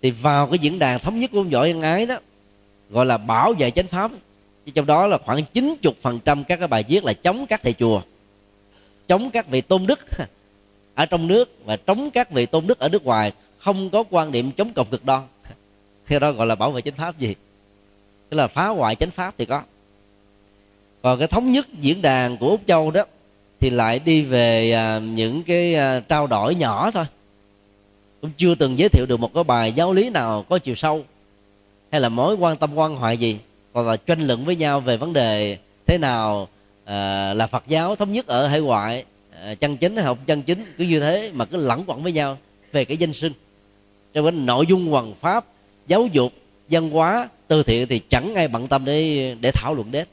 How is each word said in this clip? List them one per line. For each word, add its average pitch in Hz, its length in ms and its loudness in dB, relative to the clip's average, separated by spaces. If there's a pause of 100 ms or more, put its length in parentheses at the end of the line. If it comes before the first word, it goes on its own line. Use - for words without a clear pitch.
Thì 131 100 2
vào 139 360 2
cái 170 120 -2
diễn 156 200 -2
đàn 131 200 0
Thống 220 200 -4
nhất 254 140 -2
của 202 100 0
võ 160 180 0
văn 165 200 0
ái 170 240 0
đó, 247 140 -6 (680)
gọi 120 160 2
là 120 120 2
bảo 113 360 2
vệ 135 180 0
chánh 180 160 -2
pháp, 190 240 -4 (540)
thì 147 60 -18
trong 147 140 0
đó 160 220 4
là 185 100 2
khoảng 143 360 -2
chín 277 280 0
chục 147 160 2
phần 120 220 -4
trăm 143 240 0
các 180 120 0
cái 170 120 -6
bài 113 200 0
viết 190 160 2
là - 100 -2
chống 226 340 -2
các 214 160 -4
thầy 120 100 0
chùa, 110 280 0 (1040)
chống 214 220 2
các 226 180 -4
vị 131 140 0
tôn 185 260 0
đức 277 120 2 (500)
<laughs> - 460 -20
ở 151 100 0
trong 165 220 -2
nước 226 380 0
và 110 120 -4
chống 247 340 -2
các 240 200 -2
vị 123 140 0
tôn 160 220 -2
đức 247 120 0
ở 143 100 0
nước 180 140 0
ngoài, 110 280 0 (260)
không 190 320 -2
có 208 200 0
quan 160 220 0
điểm 127 200 -2
chống 214 220 -4
cộng 120 160 -2
cực 123 160 -6
đoan. 131 160 0 (440)
<laughs> - 420 -20
Thế 147 120 0
đó 147 120 2
gọi 113 160 0
là 113 80 2
bảo 113 160 0
vệ 123 100 -6
chánh 143 120 -8
pháp 160 260 -10
gì? 110 160 -4 (920)
Tức 151 80 -4
là - 100 2
phá 180 200 -2
hoại 139 280 0
chánh 170 160 -4
pháp 185 260 -8
thì 120 80 -4
có. 135 160 -4 (1400)
Còn 127 180 2
cái 156 80 0
Thống 247 240 0
nhất 269 160 2 (120)
diễn 151 220 0
đàn 127 360 2
của 120 120 0
Úc 202 180 2
Châu 160 240 4
đó 196 120 2 (560)
thì 131 100 2
lại 120 300 2
đi 160 220 2
về, 117 500 4
à, 110 280 0
những 113 440 -4
cái, 175 320 0
à, 135 240 2
trao 147 280 -2
đổi 117 280 0
nhỏ 143 360 0
thôi, 180 140 -4 (1160)
cũng 156 160 -10
chưa 175 180 4
từng 131 240 0
giới 196 100 4
thiệu 127 160 6
được 123 140 0
một 117 140 -4
cái 170 100 0
bài 117 280 2
giáo 170 220 2
lý 208 160 2
nào 113 400 -2
có 185 100 2
chiều 123 160 -6
sâu 156 280 -2 (880)
hay 151 100 2
là 120 80 2
mối 131 260 2
quan 170 220 0
tâm 147 180 -2
quan 156 200 0
hoại 117 220 -2
gì, 113 200 0 (360)
còn 120 140 0
là 110 100 0
tranh 160 300 -2
luận 123 180 -2
với 175 100 0
nhau 147 240 0
về 123 180 -2
vấn 160 160 -6
đề 107 440 0 (280)
thế 175 120 2
nào, 110 500 -2 (380)
à, 98 480 -4
là 113 140 0
Phật 123 200 -6
giáo 165 280 -2
thống 202 180 -4
nhất 233 140 -4
ở 131 200 0
hải 147 140 2
ngoại, 117 440 -2 (360)
à, 104 140 -12
chân 143 220 -4
chính 180 180 -2
hay 202 100 -2
không 123 200 0
chân 151 160 0
chính, 175 220 -2 (140)
cứ 170 80 -2
như 165 140 2
thế 185 340 -2
mà 120 120 -4
cứ 170 120 -8
lẳng 139 300 -2
quẩn 143 160 -8
với 180 80 -4
nhau 143 260 -4 (340)
về 139 140 0
cái 151 120 -6
danh 160 160 -2
xưng. 151 200 -6 (800)
Cho 151 80 0
nên 156 240 0
nội 123 200 2
dung 180 220 2
hoằng 120 280 0
pháp, 196 300 -2 (420)
giáo 208 240 4
dục, 127 220 2 (360)
văn 160 200 2
hóa, 180 400 2 (180)
từ 156 160 4
thiện 120 240 0
thì 120 120 0
chẳng 147 360 -2
ai 165 120 2
bận 120 200 -6
tâm 135 180 0
để, 143 560 -2
để 123 100 2
thảo 135 240 -2
luận 113 160 -8
đến. 156 220 -6